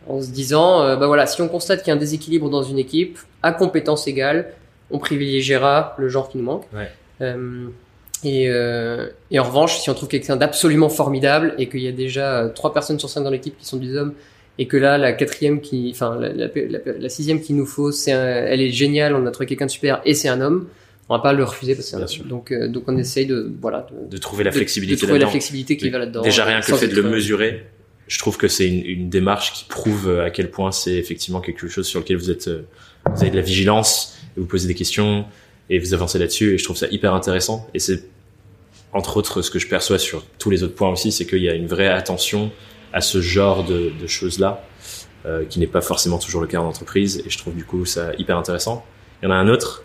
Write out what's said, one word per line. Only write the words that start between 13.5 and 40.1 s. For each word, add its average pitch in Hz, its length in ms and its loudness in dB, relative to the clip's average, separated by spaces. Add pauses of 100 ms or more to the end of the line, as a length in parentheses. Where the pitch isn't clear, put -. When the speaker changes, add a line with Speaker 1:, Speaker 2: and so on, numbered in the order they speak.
Speaker 1:
qui - 80 -20
sont 131 120 -8
des 127 180 -6
hommes, 143 180 -2 (460)
et 131 60 0
que - 120 0
là, 139 200 6
la 131 160 4
quatrième 147 480 0
qui, 123 320 -4
enfin, 120 260 -2
la, 117 140 -2
la, 117 220 -4
la, 110 240 -4 (180)
la 127 120 -6
sixième 156 320 -2
qu'il 147 160 -2
nous 135 100 0
faut, 143 240 -2
c'est 143 200 -2
un, 131 140 2
elle 127 360 0
est 127 100 2
géniale, 147 440 2
on 127 120 2
a 120 40 -2
trouvé 131 140 -4
quelqu'un 135 220 -4
de 131 40 -4
super 143 320 -2
et 147 120 4
c'est 143 140 0
un 127 120 0
homme, 170 260 2 (420)
on 117 60 2
va 117 60 2
pas 139 100 4
le 139 120 4
refuser 127 320 -2
parce - 100 -10
que - 60 -10
c'est - 40 -10
un - 40 -6
Speaker 2:
Bien - 80 -4
Speaker 1:
homme. - 40 -8
Speaker 2:
sûr. - 140 -10
Speaker 1:
Donc, 123 260 -8
euh, 117 160 -2
donc 120 200 -6
on 131 100 0
essaye 131 300 0
de, 113 240 -2 (100)
voilà, - 300 -4
de, - 180 -14
Speaker 2:
De 92 80 -10
trouver 101 260 -4
la 98 60 4
Speaker 1:
de, - 60 -2
Speaker 2:
flexibilité 135 400 0
Speaker 1:
de - 60 -4
trouver 196 120 4
la 143 120 6
Speaker 2:
là-dedans. 104 60 0
Speaker 1:
flexibilité 135 460 -2
qui - 80 -6
Speaker 2:
Mais 127 60 0
Speaker 1:
va 127 80 -4
là-dedans, 117 240 -6
Speaker 2:
déjà, 110 200 4
Speaker 1:
euh, 104 40 2
Speaker 2:
rien 110 140 2
que - 40 -6
Speaker 1:
sans - 80 2
Speaker 2:
le 135 60 4
fait 117 80 2
de 98 80 -2
le 104 60 4
Speaker 1:
être, 101 40 2
euh, 104 60 2
Speaker 2:
mesurer, 107 560 0 (400)
je - 100 -6
trouve - 200 -2
que 101 100 2
c'est 92 200 2
une, 90 160 0
une 90 260 -4
démarche 95 440 2
qui - 120 -12
prouve, 104 440 -2
euh, 87 160 2
à 87 60 -2
quel 92 180 -2
point 95 220 -2
c'est 90 240 -2
effectivement 87 440 -4
quelque 87 280 -8
chose 90 180 -4
sur - 140 -2
lequel 90 180 -2
vous 90 140 -2
êtes, - 160 -4
euh, 80 160 -6 (500)
vous 98 80 0
avez 95 80 4
de 92 60 -2
la 95 80 2
vigilance, 98 760 2 (180)
et - 40 -8
vous 90 80 -4
posez 90 200 -2
des 90 80 0
questions, 104 500 0 (440)
et 92 80 4
vous 87 160 0
avancez 87 240 0
là-dessus, 95 380 2
et - 20 0
je - 60 -2
trouve 90 140 -4
ça - 120 -4
hyper 101 240 2
intéressant. 92 600 -2
Et 92 40 -2
c'est, 90 260 -2 (840)
entre - 260 -2
autres, 101 260 -2
ce - 80 -4
que 92 80 -2
je - 80 -4
perçois 92 320 2
sur - 260 -4 (140)